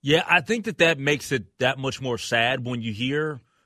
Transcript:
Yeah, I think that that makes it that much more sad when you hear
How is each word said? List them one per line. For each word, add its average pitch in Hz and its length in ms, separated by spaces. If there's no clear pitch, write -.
Yeah, 151 260
I 175 140
think 220 240
that 196 120
that 165 200
makes 143 340
it 117 260
that 131 200
much 131 220
more 123 180
sad 120 460
when 120 180
you 113 100
hear 139 480